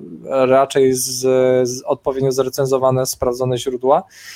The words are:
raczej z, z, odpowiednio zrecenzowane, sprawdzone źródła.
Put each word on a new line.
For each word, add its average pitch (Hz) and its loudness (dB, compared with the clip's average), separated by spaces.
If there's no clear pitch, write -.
raczej 135 4
z, 127 -6
z, 127 -8
odpowiednio 135 -2
zrecenzowane, 131 0
sprawdzone 127 -4
źródła. 131 0